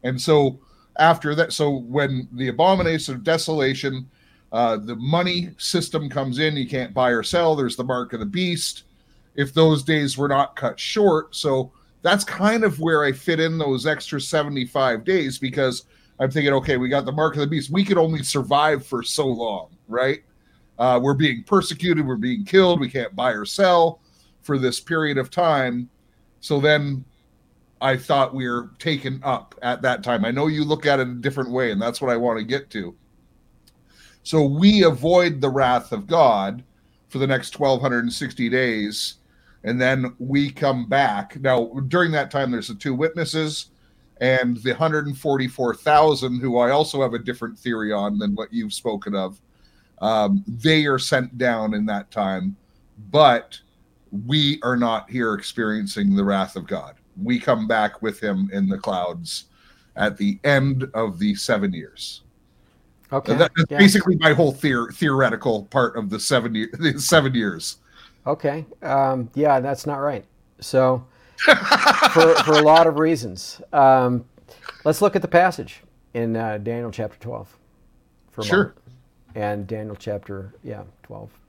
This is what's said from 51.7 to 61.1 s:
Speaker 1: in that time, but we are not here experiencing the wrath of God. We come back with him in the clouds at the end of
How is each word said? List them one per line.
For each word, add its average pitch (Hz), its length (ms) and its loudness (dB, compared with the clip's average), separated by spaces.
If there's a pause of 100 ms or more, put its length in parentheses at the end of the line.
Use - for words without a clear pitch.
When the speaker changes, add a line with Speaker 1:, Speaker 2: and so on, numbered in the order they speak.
Speaker 1:
in 107 140 -2
that 101 240 -6
time, 95 440 -4 (540)
but 131 500 4 (680)
we 147 360 0
are 123 160 0
not 113 320 -2
here 113 240 -2
experiencing 104 840 -2
the 101 80 2
wrath 98 320 0
of 87 120 -12
God. 80 280 -10 (260)
We 120 180 -2
come 113 280 0
back 107 340 0
with 107 180 -6
him 98 340 -2
in 98 140 0
the 95 100 -2
clouds 87 680 -6 (500)
at 101 220 -4
the 101 260 -2
end 135 500 0
of 110 240 -4